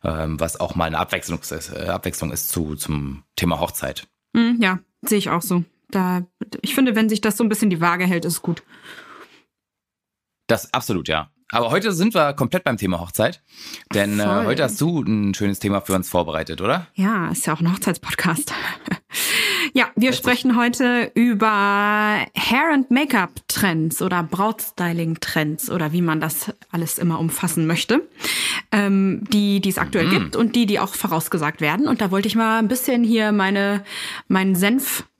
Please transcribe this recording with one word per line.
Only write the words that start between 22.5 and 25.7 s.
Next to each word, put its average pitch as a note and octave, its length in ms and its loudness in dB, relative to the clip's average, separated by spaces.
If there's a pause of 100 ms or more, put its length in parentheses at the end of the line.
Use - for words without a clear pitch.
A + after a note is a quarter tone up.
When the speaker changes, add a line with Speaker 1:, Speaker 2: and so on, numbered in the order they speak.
Speaker 2:
and C4+ 160 2
Make-up-Trends F#3 1120 0
oder F3+ 200 0
Brautstyling-Trends E3+ 1500 -2